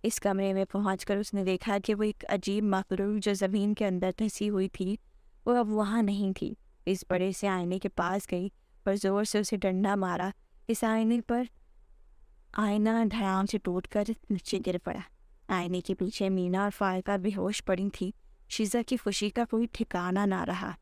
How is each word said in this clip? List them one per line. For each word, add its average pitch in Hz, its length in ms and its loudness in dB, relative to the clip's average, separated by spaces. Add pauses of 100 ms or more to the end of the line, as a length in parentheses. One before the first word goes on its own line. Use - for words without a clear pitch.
इस 220 160 0
कमरे 196 340 2
में 190 120 2
पहुंचकर 202 520 0
उसने 202 260 -2
देखा 190 360 0
कि 214 140 0
वो 208 100 0
एक 214 220 -2
अजीब 202 400 0
मखलूक 196 520 0
जो 202 160 2
ज़मीन 196 400 2
के 208 120 0
अंदर 185 340 0
धंसी 208 280 -2
हुई 196 220 0
थी, 190 280 -4 (500)
वो 240 60 4
अब 240 160 2
वहाँ 214 340 2
नहीं 202 300 2
थी। - 220 -6 (320)
इस 185 220 -2
बड़े 185 240 2
से 202 140 -4
आईने 185 320 0
के - 80 -6
पास 185 400 -2
गई 180 240 -4 (340)
और 196 100 2
ज़ोर 202 300 2
से 208 140 0
उसे 208 180 0
डंडा 196 380 2
मारा। 185 360 0 (380)
इस 226 140 0
आईने 220 380 2
पर 240 260 -2 (1080)
आईना 214 480 4
धड़ाम 196 400 2
से 208 120 -2
टूटकर 208 580 -2 (160)
नीचे 190 280 -2
गिर 180 180 -2
पड़ा। 180 260 -6 (460)
आईने 180 320 0
के 190 120 -4
पीछे 190 360 -2
मीना 185 340 2
और 208 60 2
फायका 196 480 0
बेहोश 196 440 -2
पड़ी 190 300 0
थी। 190 220 -4 (340)
शीजा 220 340 0
की 240 160 -2
खुशी 208 320 -2
का 240 160 0
कोई 226 200 0
ठिकाना 185 600 -2
ना 185 180 0
रहा। 185 380 -4